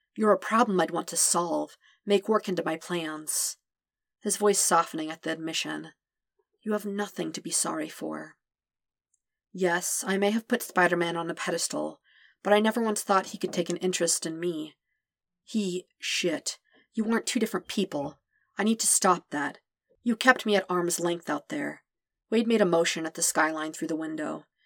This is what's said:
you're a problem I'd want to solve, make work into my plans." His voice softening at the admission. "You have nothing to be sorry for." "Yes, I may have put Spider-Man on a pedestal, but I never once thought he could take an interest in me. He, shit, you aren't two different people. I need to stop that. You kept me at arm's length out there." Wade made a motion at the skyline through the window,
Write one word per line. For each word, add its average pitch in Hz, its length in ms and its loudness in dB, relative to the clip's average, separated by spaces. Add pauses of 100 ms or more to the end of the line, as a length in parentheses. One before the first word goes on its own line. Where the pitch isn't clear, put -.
(140)
you're 214 180 4
a 185 60 4
problem 220 400 2
I'd 160 120 2
want 170 180 -6
to 165 80 -10
solve, 160 600 0 (260)
make 202 240 2
work 214 200 2
into 175 160 -2
my 160 120 -2
plans." 156 840 -4 (600)
His 208 160 -2
voice 202 220 4
softening 165 520 2
at 165 120 -12
the 160 80 -4
admission. 160 600 -6 (720)
"You 214 100 -2
have 208 140 -2
nothing 202 460 -4
to - 80 -8
be 175 100 -10
sorry 160 380 -2
for." 156 480 -10 (1160)
"Yes, 180 540 0
I 196 120 2
may 202 120 4
have 220 180 -2
put 233 140 0
Spider-Man 175 540 2
on 170 140 -4
a 170 40 -8
pedestal, 156 640 -4 (420)
but 202 100 2
I 208 80 8
never 220 220 2
once 214 200 0
thought 190 240 2
he - 120 -12
could - 140 -2
take 175 180 -2
an 175 80 -4
interest 180 480 0
in 160 140 -8
me. 156 360 -6 (680)
He, 185 420 -2 (120)
shit, - 600 -4 (340)
you 220 180 -2
aren't 226 160 0
two - 140 -2
different 214 280 -2
people. - 520 -4 (360)
I 202 80 0
need 226 160 2
to - 60 -2
stop - 440 2
that. - 280 -4 (440)
You 233 140 0
kept 254 300 4
me 208 100 4
at 190 120 0
arm's 175 320 0
length 170 300 -2
out - 180 -6
there." 147 360 -6 (460)
Wade 226 160 2
made 226 140 4
a 202 60 6
motion 170 400 2
at 160 80 -10
the 170 80 -6
skyline 156 500 0
through 156 160 -6
the 160 80 -2
window, 156 500 -6 (200)